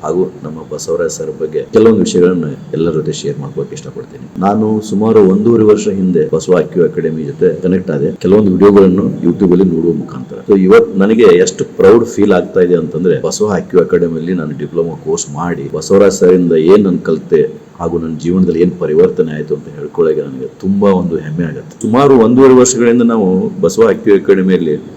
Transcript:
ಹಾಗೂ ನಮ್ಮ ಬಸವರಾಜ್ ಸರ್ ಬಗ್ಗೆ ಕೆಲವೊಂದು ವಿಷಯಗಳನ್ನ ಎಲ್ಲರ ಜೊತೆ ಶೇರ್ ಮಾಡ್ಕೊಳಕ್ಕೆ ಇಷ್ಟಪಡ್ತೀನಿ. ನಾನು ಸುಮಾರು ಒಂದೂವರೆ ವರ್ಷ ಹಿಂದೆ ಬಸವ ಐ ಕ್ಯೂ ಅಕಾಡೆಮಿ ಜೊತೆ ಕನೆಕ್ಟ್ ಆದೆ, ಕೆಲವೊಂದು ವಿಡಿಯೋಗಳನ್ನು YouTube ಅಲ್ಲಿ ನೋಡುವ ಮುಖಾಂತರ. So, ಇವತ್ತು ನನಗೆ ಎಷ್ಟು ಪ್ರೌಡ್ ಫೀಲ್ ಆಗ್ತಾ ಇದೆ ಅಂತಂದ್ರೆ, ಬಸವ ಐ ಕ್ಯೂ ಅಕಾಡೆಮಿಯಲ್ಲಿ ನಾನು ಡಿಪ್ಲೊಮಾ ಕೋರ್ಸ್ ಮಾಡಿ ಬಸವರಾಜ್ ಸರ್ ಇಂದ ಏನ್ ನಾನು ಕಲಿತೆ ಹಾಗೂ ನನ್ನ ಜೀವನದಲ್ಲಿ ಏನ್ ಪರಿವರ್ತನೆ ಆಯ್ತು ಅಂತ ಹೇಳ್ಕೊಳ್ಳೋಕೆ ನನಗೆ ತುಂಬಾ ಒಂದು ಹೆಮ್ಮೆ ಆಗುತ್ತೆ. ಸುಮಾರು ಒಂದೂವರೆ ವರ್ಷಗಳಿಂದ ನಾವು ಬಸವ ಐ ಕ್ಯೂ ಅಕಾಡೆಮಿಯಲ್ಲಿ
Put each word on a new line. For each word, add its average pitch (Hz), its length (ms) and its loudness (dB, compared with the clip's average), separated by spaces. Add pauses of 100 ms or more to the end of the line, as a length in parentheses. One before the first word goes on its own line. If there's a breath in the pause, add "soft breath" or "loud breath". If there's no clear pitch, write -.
ಹಾಗೂ 85 280 -4 (120)
ನಮ್ಮ 78 300 -12
ಬಸವರಾಜ್ 82 380 -4
ಸರ್ 76 280 -10
ಬಗ್ಗೆ 78 320 -6
ಕೆಲವೊಂದು 110 260 4
ವಿಷಯಗಳನ್ನ 87 460 0 (280)
ಎಲ್ಲರ 82 200 -2
ಜೊತೆ 78 200 -4
ಶೇರ್ 71 260 -8
ಮಾಡ್ಕೊಳಕ್ಕೆ 69 360 -10
ಇಷ್ಟಪಡ್ತೀನಿ. - 640 -16
ನಾನು 107 400 -2
ಸುಮಾರು 107 400 0
ಒಂದೂವರೆ 107 440 2
ವರ್ಷ 107 240 2
ಹಿಂದೆ 90 460 -2
ಬಸವ 87 260 0
ಐ - 20 -2
ಕ್ಯೂ 85 220 -2
ಅಕಾಡೆಮಿ 80 400 -4
ಜೊತೆ 80 380 -4
ಕನೆಕ್ಟ್ 90 280 -2
ಆದೆ, 76 220 -4
ಕೆಲವೊಂದು 98 400 0
ವಿಡಿಯೋಗಳನ್ನು 95 500 4
YouTube 85 480 0
ಅಲ್ಲಿ 92 140 4
ನೋಡುವ 82 280 0
ಮುಖಾಂತರ. 67 440 -10 (120)
So, 98 120 4
ಇವತ್ತು 95 380 2
ನನಗೆ 110 240 2
ಎಷ್ಟು 92 420 4
ಪ್ರೌಡ್ 107 420 4
ಫೀಲ್ 101 260 0
ಆಗ್ತಾ 90 280 0
ಇದೆ 87 140 2
ಅಂತಂದ್ರೆ, 80 480 -2
ಬಸವ 104 340 -4
ಐ 82 40 -2
ಕ್ಯೂ 92 200 0
ಅಕಾಡೆಮಿಯಲ್ಲಿ 85 540 -2
ನಾನು 76 240 -6
ಡಿಪ್ಲೊಮಾ 80 360 -6
ಕೋರ್ಸ್ 78 400 -6
ಮಾಡಿ 73 420 -6
ಬಸವರಾಜ್ 98 380 2
ಸರ್ 92 180 2
ಇಂದ 87 200 2
ಏನ್ 90 320 4
ನಾನು 90 140 0
ಕಲಿತೆ - 720 -4 (100)
ಹಾಗೂ 85 180 -4
ನನ್ನ 80 240 -8
ಜೀವನದಲ್ಲಿ 85 400 0
ಏನ್ 90 160 2
ಪರಿವರ್ತನೆ 80 540 0
ಆಯ್ತು 76 220 -6
ಅಂತ 73 100 -10 (140)
ಹೇಳ್ಕೊಳ್ಳೋಕೆ 76 420 -2
ನನಗೆ 65 260 -10 (140)
ತುಂಬಾ 98 300 0
ಒಂದು 85 260 0
ಹೆಮ್ಮೆ 78 280 -6
ಆಗುತ್ತೆ. - 380 -12
ಸುಮಾರು 135 320 4
ಒಂದೂವರೆ 127 400 6
ವರ್ಷಗಳಿಂದ 120 480 4
ನಾವು 101 580 0
ಬಸವ 104 300 2
ಐ 90 40 2
ಕ್ಯೂ 104 200 2
ಅಕಾಡೆಮಿಯಲ್ಲಿ 92 680 0 (140)